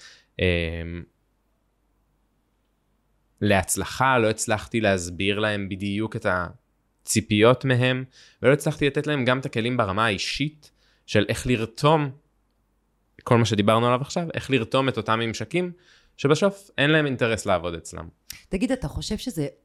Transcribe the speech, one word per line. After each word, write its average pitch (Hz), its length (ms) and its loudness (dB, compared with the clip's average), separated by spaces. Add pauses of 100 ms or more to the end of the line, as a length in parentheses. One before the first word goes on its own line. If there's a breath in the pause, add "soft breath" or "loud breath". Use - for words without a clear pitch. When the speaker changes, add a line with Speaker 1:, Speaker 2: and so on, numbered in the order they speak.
(400 loud breath)
Speaker 1:
אה, 92 60 2 (3000)
להצלחה, 104 800 2
לא 110 120 2
הצלחתי 110 500 -4
להסביר 95 580 0
להם 104 300 -2
בדיוק 101 480 -4
את 107 140 -4
הציפיות 104 1300 0
מהם, 127 400 2 (380 soft breath)
ולא 131 100 6
הצלחתי 147 340 0
לתת 143 200 -2
להם 147 180 0
גם 127 140 2
את 131 80 -8
הכלים 120 300 -2
ברמה 107 300 2
האישית, - 640 -4 (360)
של 104 220 2
איך - 180 -4
לרתום, 135 640 0 (1120)
כל 120 140 4
מה 117 60 6
שדיברנו 110 420 4
עליו 123 140 2
עכשיו, 165 340 -6
איך - 160 -8
לרתום 131 380 0
את 120 80 -2
אותם 113 220 0
ממשקים, 117 540 -4 (440 soft breath)
שבסוף 196 600 0
אין 139 120 4
להם 156 160 4
אינטרס 117 400 -2
לעבוד 87 280 0
אצלם. 82 340 -12 (400 loud breath)
Speaker 2:
תגיד, 214 240 -2
אתה 254 160 -4
חושב 160 280 -8
שזה 170 300 -6 (180)